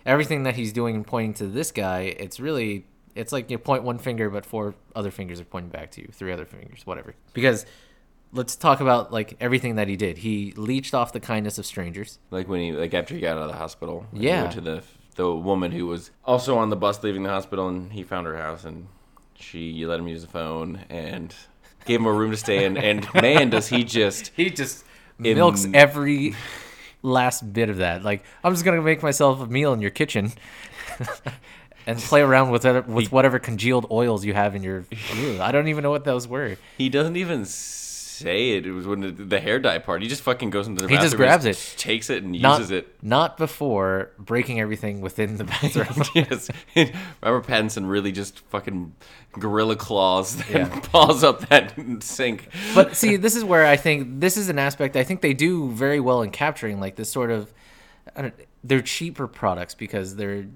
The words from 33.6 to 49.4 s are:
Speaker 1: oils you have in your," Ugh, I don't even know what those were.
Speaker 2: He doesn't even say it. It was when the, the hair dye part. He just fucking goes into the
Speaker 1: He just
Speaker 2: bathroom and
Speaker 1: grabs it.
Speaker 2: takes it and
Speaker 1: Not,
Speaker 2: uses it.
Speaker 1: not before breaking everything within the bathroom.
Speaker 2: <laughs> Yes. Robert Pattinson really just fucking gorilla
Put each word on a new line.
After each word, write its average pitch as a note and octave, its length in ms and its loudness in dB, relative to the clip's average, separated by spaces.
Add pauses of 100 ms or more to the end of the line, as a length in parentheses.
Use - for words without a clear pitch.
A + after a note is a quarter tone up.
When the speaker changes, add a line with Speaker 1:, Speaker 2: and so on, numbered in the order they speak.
Speaker 1:
oils A2 340 2
you G#2 100 0
have G2+ 200 2
in G2 80 -6
your," F#2+ 220 -6 (280)
Ugh, A2 280 -4
I G#2+ 120 0
don't D3 160 2
even D3+ 140 -2
know C#3+ 80 2
what C#3+ 140 -2
those B2 240 -2
were. B2 280 -4 (220)
Speaker 2:
He C3 100 0
doesn't D#3 280 0
even E3+ 280 -2
say - 1080 -4
it. F#2 160 -2
It F#2 40 -6
was F#2 160 -8
when G2+ 140 -2
the, F#2+ 100 -6
the F#2+ 300 -2
hair G#2+ 180 0
dye A2 220 0
part. F2+ 200 -4
He G#2+ 60 -6
just C#3 160 -6
fucking B2 280 -2
goes G2+ 180 -2
into F#2 140 -4
the F#2+ 60 -4
Speaker 1:
He C#3 60 6
just C#3+ 220 4
Speaker 2:
bathroom B2 60 4
and D3+ 200 6
Speaker 1:
grabs - 40 -4
it. - 300 -2
Speaker 2:
takes A2 320 -4
it G#2+ 140 -2
and F2 180 -4
Speaker 1:
Not, C#3 200 6
Speaker 2:
uses F#2 100 -4
it. F#2 320 -4
Speaker 1:
not C3 340 2
before G2 800 -2
breaking A#2 440 -2
everything G#2 400 -4
within G#2 380 -4
the A2 60 -6
bathroom. - 440 -2 (220)
Speaker 2:
<laughs> - 40 -14
Yes. C3+ 340 0 (720)
Robert A#2 280 0
Pattinson G#2+ 400 0
really G2 240 0
just G2 260 -8 (120)
fucking F#2 440 -6 (380)
gorilla G#2+ 420 0